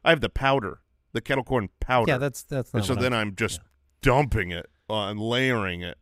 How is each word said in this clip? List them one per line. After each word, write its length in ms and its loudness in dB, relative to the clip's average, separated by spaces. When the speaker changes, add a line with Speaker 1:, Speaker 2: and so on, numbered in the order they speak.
Speaker 1:
I 60 4
have 100 4
the 80 0
powder, 520 -2
the 80 -4
kettle 220 -2
corn 260 -2
powder. 320 2
Speaker 2:
Yeah, 60 0
that's, 240 -4
that's 320 -6
Speaker 1:
And 60 0
Speaker 2:
not 60 0
Speaker 1:
so 100 0
Speaker 2:
what 40 -2
Speaker 1:
then 140 0
Speaker 2:
I'm 140 0
Speaker 1:
I'm 80 -8
just 240 -2
Speaker 2:
yeah. 80 -20
Speaker 1:
dumping 480 4
it, 180 -8
uh, 180 -2
and 100 -6
layering 600 0
it. 220 -10